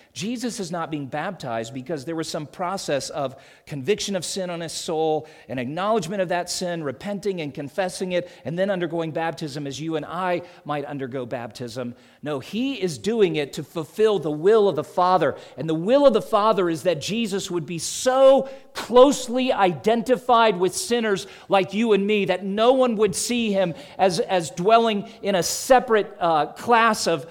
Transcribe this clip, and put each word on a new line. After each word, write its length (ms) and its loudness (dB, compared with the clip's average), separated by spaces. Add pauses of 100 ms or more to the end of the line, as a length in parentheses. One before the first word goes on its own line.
(120)
Jesus 480 -6
is 100 -6
not 200 -6
being 160 -6
baptized 680 -6
because 320 -8
there 100 -8
was 140 -6
some 180 -8
process 640 -4
of 260 -6 (300)
conviction 500 -4
of 120 -4
sin 240 -6
on 100 -8
his 140 -10
soul, 520 -2 (220)
an 100 -6
acknowledgement 640 -2
of 80 -2
that 220 -2
sin, 340 -4
repenting 560 -6
and 140 -8
confessing 580 -6
it, 180 -2 (140)
and 140 -6
then 100 0
undergoing 420 -2
baptism 560 -6
as 140 -10
you 160 -4
and 80 -4
I 380 -4 (240)
might 180 -4
undergo 400 -8
baptism. 720 -10 (280)
No, 180 -6
he 340 -4
is 240 -4
doing 380 2
it 180 -4
to 100 -8
fulfill 540 0
the 120 -2
will 380 4
of 80 0
the 80 -2
Father. 520 2 (200)
And 100 -8
the 80 -2
will 320 4
of 60 10
the 100 2
Father 460 2
is 140 -4
that 180 0
Jesus 500 -4
would 140 -4
be 140 -8
so 720 4 (240)
closely 760 4
identified 1080 2
with 180 0
sinners 500 -2 (220)
like 240 2
you 220 2
and 120 2
me 200 2
that 180 -2
no 280 2
one 240 2
would 180 2
see 360 -2
him 220 0 (240)
as, 240 2
as 300 -2
dwelling 580 2 (140)
in 120 -2
a 80 2
separate, 760 2
uh, 260 2
class 600 2
of, 240 -2